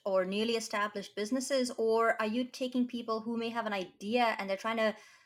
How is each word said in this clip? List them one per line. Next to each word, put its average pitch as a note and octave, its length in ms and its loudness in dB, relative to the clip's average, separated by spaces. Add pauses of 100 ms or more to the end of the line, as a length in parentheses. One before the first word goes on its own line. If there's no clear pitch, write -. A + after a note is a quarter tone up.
or F#3+ 220 2
nearly G#3+ 300 0
established G#3 600 -4
businesses, B3+ 640 0
or A3+ 420 4
are A3 60 0
you A#3+ 200 0
taking B3+ 420 -2
people A#3 340 -4
who A3+ 160 -4
may A3+ 120 -2
have A3+ 180 -4
an G#3 60 -4
idea G#3+ 640 0
and G3 100 -4
they're G3 80 0
trying A3+ 200 -2
to G#3+ 180 4 (300)